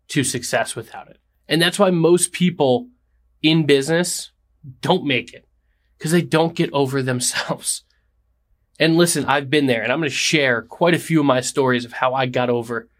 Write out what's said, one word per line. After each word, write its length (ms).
to 160
success 500
without 340
it. 100
And 140
that's 160
why 120
most 420
people 560
in 260
business 680
don't 260
make 260
it, 160
'cause 100
they 120
don't 340
get 160
over 300
themselves. 840
And 160
listen, 300
I've 220
been 180
there, 180
and 80
I'm 80
gonna 100
share 500
quite 340
a 40
few 220
of 60
my 140
stories 440
of 80
how 220
I 120
got 240
over 380